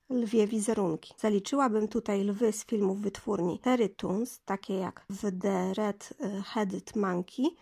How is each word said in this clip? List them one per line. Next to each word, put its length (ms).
lwie 380
wizerunki. 680
Zaliczyłabym 720
tutaj 360
lwy 280
z 140
filmów 360
wytwórni 580
Terry 300
Toons, 560
takie 280
jak 360
w 320
The 320
Red-Headed 1200
Monkey 500